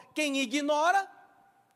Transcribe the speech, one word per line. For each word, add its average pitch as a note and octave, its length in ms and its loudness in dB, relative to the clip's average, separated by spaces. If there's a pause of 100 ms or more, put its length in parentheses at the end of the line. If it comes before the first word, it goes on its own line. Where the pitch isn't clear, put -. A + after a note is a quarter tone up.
(140)
Quem D4 260 -2
ignora, D4 680 0 (680)